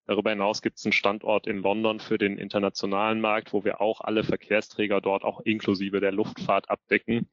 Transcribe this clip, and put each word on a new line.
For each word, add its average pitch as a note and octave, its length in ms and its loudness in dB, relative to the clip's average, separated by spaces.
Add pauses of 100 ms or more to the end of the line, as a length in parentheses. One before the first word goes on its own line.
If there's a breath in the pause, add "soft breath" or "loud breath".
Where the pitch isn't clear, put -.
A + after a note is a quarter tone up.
Darüber G2+ 240 0
hinaus G2+ 320 0
gibt's - 240 -4
einen G#2+ 80 2
Standort G2+ 520 2
in G2+ 120 -2
London G#2+ 420 0
für - 160 -4
den G2+ 220 0
internationalen G2+ 840 0
Markt, G#2+ 320 0
wo G2 100 0
wir G2+ 200 -2
auch A2 180 0
alle A2 240 0
Verkehrsträger G#2 800 0
dort G2 200 0
auch - 180 -4
inklusive G2 600 0
der G2 120 2
Luftfahrt G2+ 580 -2
abdecken. - 640 -2